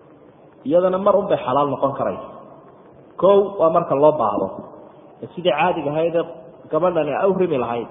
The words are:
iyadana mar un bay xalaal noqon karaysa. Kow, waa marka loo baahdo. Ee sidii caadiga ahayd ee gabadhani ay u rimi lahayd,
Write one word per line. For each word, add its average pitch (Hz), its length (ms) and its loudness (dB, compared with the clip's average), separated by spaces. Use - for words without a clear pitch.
iyadana 180 340 2
mar 196 180 6
un 196 120 0
bay 156 100 4
xalaal 139 320 0
noqon 131 220 -2
karaysa. - 360 -6
Kow, 196 220 4
waa 160 140 2
marka 165 240 0
loo 147 180 4
baahdo. 101 340 -2
Ee 117 140 -14
sidii 170 180 0
caadiga 160 380 -2
ahayd 160 260 -2
ee 165 80 0
gabadhani 156 440 0
ay 123 160 0
u 190 40 0
rimi 175 240 0
lahayd, 117 320 -4